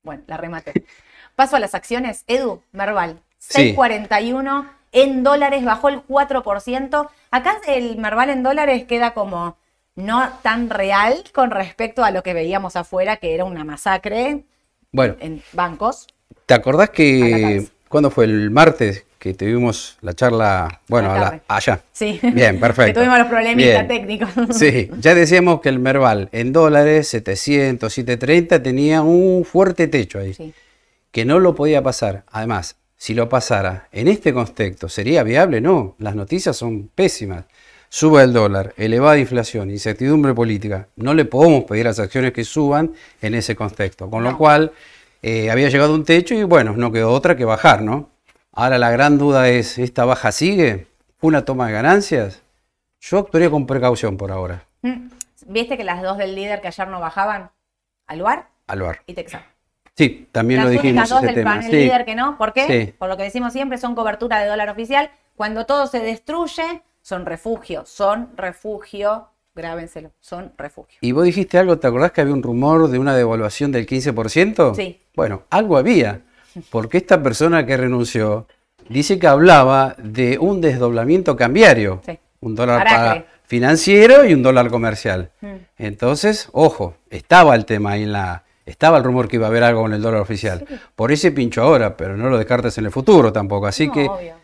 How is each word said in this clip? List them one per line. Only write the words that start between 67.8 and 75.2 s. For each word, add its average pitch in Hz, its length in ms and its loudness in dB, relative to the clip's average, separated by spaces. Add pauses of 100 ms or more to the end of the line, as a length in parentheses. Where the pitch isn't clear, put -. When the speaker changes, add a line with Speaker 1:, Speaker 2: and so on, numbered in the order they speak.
Speaker 1:
son 214 500 -4
refugio, 208 920 -8 (260)
grábenselo, 165 560 -14 (100)
son 180 380 -18
refugio. - 420 -20
Speaker 2:
Y 120 120 -4
vos 151 120 2
dijiste 180 340 0
algo, 180 200 4
¿te - 80 -4
acordás 131 260 0
que - 80 -2
había 143 140 0
un 135 80 -2
rumor 143 480 2
de 127 80 -2
una 139 180 0
devaluación 113 560 -2
del 117 140 -4
quince 131 260 -4
por 113 180 -4
ciento? 170 440 2
Speaker 1:
Sí. 95 260 -10 (140)
Speaker 2:
Bueno, 104 340 -4